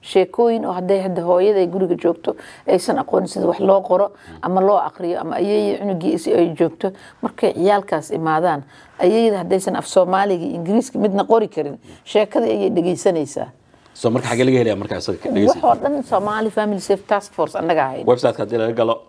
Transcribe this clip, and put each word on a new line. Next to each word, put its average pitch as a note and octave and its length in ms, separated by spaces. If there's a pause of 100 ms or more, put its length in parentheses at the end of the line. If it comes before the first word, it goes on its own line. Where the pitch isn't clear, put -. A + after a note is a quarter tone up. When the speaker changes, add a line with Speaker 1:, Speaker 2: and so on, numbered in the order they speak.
Speaker 1:
Sheekooyin A3+ 600
oo F#3+ 60
hadday F#3 300
hadda F3+ 240
hooyaday F#3 420
guriga F3 300
joogto, - 380 (320)
aysan F#3 340
aqoon - 260
sida F#3+ 200
wax F3 120
loo G3 220
qoro, F#3+ 300 (300)
ama F#3 200
loo G3 160
aqriyo, E3+ 420
ama E3 160
ayeeyo G3+ 440
cunugii F#3 400
si - 140
ay E3+ 200
joogto, F3 380 (300)
markay - 320
ciyaalkaas F#3+ 580
imaadaan, D#3+ 520 (360)
ayeeyada G#3+ 380
haddaysan F#3 380
af - 120
Soomaaliga F#3 580
iyo - 100
Ingiriiska F3 440
midna G3+ 260
qori A3 240
karin, C#3+ 300 (260)
sheekadii A3 460
ayay G3+ 180
dhegeysanaysaa. F3 800 (440)
Speaker 2:
Soo - 180
marka - 160
xagee A#2+ 180
laga C3 120
helayaa A2+ 200
markaa G2 200
isaga F2+ 200
ka - 120
dhegeysi? B3 300
Speaker 1:
Wax - 40
oo - 200
dhan C#4+ 200
Somali G#3+ 460
Family G#3 300
Safe F#3+ 280
Task G3+ 260
Force D#3+ 240
annaga D#3+ 280
ahayn. C3 220
Speaker 2:
Website-ka B2 360
haddii G#2+ 140
laga A2+ 160
galo A2+ 360